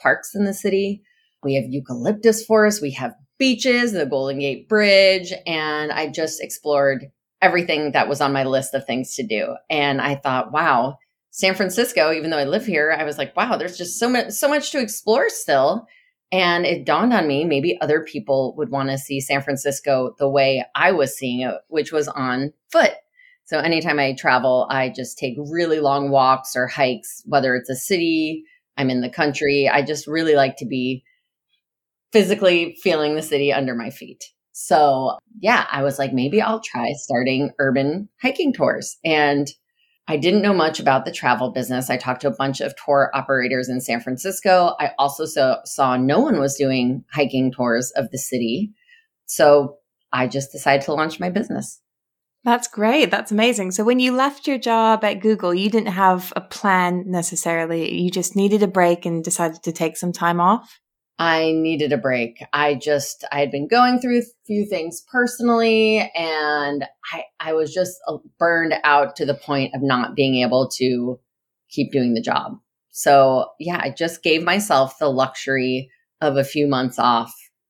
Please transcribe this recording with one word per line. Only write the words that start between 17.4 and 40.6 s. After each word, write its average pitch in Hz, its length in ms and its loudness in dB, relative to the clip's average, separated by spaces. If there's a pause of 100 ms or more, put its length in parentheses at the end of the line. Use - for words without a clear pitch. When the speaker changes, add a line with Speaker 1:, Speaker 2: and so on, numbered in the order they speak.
Speaker 1:
maybe 143 380 0
other 156 200 0
people 135 560 -2
would 143 120 -4
want 135 200 -4
to 135 100 -4
see 139 200 -6
San 139 220 -2
Francisco 135 800 -2
the 139 100 2
way 135 340 2 (120)
I 165 160 2
was 143 260 -2
seeing 123 240 -6
it, 117 140 -4 (120)
which 151 240 -4
was 151 180 -2
on 131 440 -4 (180)
foot. 311 200 4 (540)
So 156 120 -4
anytime 160 400 0
I 135 160 0
travel, 127 560 2
I 131 200 0
just 123 280 -12
take 131 160 -6 (160)
really 165 300 0
long 139 320 0
walks 131 440 2
or 127 120 0
hikes, 127 580 -4
whether 131 300 2
it's 123 160 -6
a 127 40 -4
city, 160 680 -2 (340)
I'm 135 140 0
in 123 100 -2
the 123 80 -6
country. 143 580 0
I 135 140 4
just 143 240 -6
really 156 300 0
like 135 220 2
to 135 100 -12
be 127 360 -4 (1080)
physically 185 720 2
feeling 151 320 0
the 156 60 -4
city 143 320 0
under 127 200 -2
my 117 160 -8
feet. - 360 -20 (260)
So - 640 2 (220)
yeah, 208 320 2
I 139 100 -4
was 139 160 -2
like, 135 140 -2
maybe 135 300 0
I'll 220 180 -2
try 120 320 -6
starting 131 680 -2
urban 139 520 0 (120)
hiking 277 300 -2
tours. - 540 -2
And 147 420 2 (640)
I 156 80 0
didn't 180 240 2
know 202 120 2
much 160 280 0